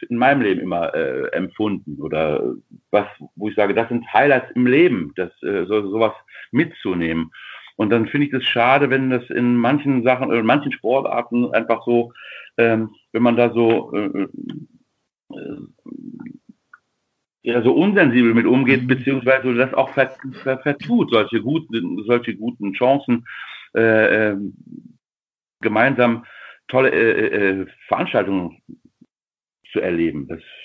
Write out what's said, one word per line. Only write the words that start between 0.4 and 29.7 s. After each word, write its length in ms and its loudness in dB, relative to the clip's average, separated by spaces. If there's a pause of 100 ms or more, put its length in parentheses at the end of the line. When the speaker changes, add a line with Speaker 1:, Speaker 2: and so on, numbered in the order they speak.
Speaker 1:
Leben 180 2
immer, 360 -4
äh, 380 -4
empfunden. 680 -4
Oder 420 -2 (460)
was, 160 2 (300)
wo 120 -6
ich 80 -8
sage, 200 0
das 140 -2
sind 220 -6
Highlights 440 4
im 100 2
Leben, 500 2
das, 160 -4 (120)
äh, 220 -2
so, 220 0
sowas 260 0 (380)
mitzunehmen. 760 -2 (460)
Und 140 0
dann 180 2
finde 200 0
ich 40 -8
das 120 -2
schade, 480 2
wenn 180 0
das 220 -2
in 260 2
manchen 460 0
Sachen, 280 0
äh, 60 2
in 80 -2
manchen 260 0
Sportarten 840 -2
einfach 300 -2
so, 280 0 (440)
ähm, 320 2 (240)
wenn 100 0
man 120 4
da 160 4
so, 440 2
äh, 320 -4 (1040)
äh, 240 -12 (1800)
ja, 220 0
so 100 4
unsensibel 640 4
mit 100 4
umgeht, 380 2
Speaker 2:
Mhm. 40 -4
Speaker 1:
beziehungsweise 680 0
das 180 0
auch 160 0
ver-, 260 -2 (280)
ver-, 160 -2
vertut, 500 0
solche 320 2
guten, 640 -4
solche 300 0
guten 380 -8
Chancen, 520 0 (500)
äh, 540 4
ähm, 240 -6 (1040)
gemeinsam 680 2 (420)
tolle, 240 2
äh, 680 2
äh, 40 -8 (220)
Veranstaltungen 720 -2 (1120)